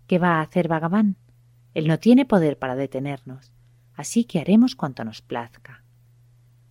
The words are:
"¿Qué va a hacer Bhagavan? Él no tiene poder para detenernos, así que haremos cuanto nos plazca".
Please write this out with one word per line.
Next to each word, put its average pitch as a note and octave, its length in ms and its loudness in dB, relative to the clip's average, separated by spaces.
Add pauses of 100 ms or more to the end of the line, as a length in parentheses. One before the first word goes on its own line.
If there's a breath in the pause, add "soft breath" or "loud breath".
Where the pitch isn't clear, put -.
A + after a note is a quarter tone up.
"¿Qué F3+ 140 0
va F3 160 0
a D#3 60 0
hacer E3 260 -2
Bhagavan? F3 500 0 (560)
Él D#3 140 -2
no D#3+ 100 2
tiene B3 280 4
poder E3 340 0
para B2+ 160 -4
detenernos, C3+ 760 -8 (420)
así - 320 -4
que - 140 -4
haremos A3 360 4
cuanto C3 280 -8
nos A2+ 200 -14
plazca". - 600 -14 (880)